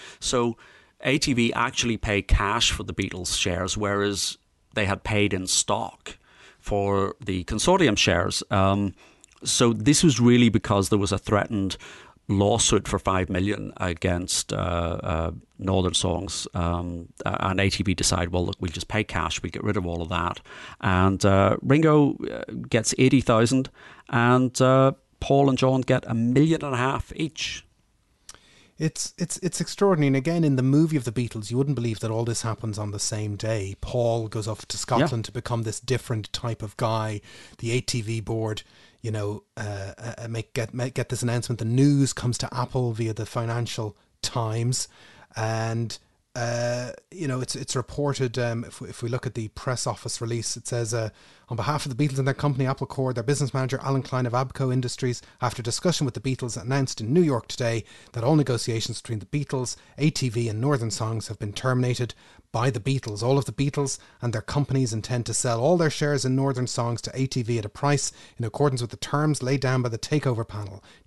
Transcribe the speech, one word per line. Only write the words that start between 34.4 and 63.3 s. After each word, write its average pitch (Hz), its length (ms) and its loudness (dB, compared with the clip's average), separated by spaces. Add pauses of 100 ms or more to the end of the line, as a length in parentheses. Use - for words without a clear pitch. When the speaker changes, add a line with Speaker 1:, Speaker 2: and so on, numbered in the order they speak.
Speaker 2:
off 110 200 -8
to - 100 -8
Scotland 120 460 0
Speaker 1:
Yeah. - 40 -8
Speaker 2:
to - 40 -14
become 117 320 -4
this 110 160 -6
different 117 540 -4
type 117 300 -6
of 110 120 -12
guy. 110 460 -2 (380)
The 113 120 -4
A 123 100 2
T 120 200 -4
V 113 180 -4
board, 110 440 -4 (380)
you 113 100 -6
know, 107 320 -4 (120)
uh, 101 380 -8 (240)
uh, 120 100 -12
make, 113 260 -8
get, 113 200 -4
make, 127 220 -4
get 123 140 -4
this 120 120 -4
announcement. 120 380 -2
The 113 60 -4
news 135 480 4
comes 123 260 -2
to - 140 -6
Apple 123 400 -2
via 110 200 -2
the 107 140 -6
Financial 117 680 -4 (280)
Times. 117 640 -2 (480)
And, 113 600 -4 (380)
uh, 120 560 -4 (200)
you 175 160 -6
know, 127 140 -2
it's, - 140 -6
it's - 200 -6
reported, 131 640 -2
um, 117 260 -2
if - 160 -16
we, 90 80 -12
if - 140 -12
we 117 60 -4
look 123 180 -4
at - 80 -8
the 110 140 -6
press - 360 -6
office 120 340 -6
release, 117 380 -4
it 120 100 -12
says, 120 260 -4
uh, 110 160 -2 (400)
"On 123 80 -6
behalf 147 280 -2
of 135 100 -6
the 147 120 2
Beatles 135 100 -2
and 131 100 0
their 139 60 2
company, 139 320 0
Apple 135 220 -2
Corps, 131 260 -2
their 117 100 -4
business 113 300 0
manager, 131 300 -2
Alan 135 180 0
Klein 127 240 -2
of 117 80 -2
Abco 131 400 0
Industries, 123 480 -2 (200)
after 123 200 -2
discussion 147 440 0
with 123 100 -2
the 131 40 -6
Beatles, 127 400 -4
announced 131 420 -2
in 113 120 -2
New 175 80 6
York 139 260 2
today 117 360 -2 (300)
that 113 100 -6
all 143 120 4
negotiations 117 640 0
between 113 200 -8
the 95 80 -14
Beatles, 135 480 -4 (240)
A 151 100 4
T 135 200 -2
V 117 200 -2
and 107 100 -4
Northern 123 300 0
Songs 110 380 -4
have 107 100 -10
been 104 160 -6
terminated 123 640 0 (360)
by 117 180 2
the 117 100 -2
Beatles. 113 440 -4
All 135 160 4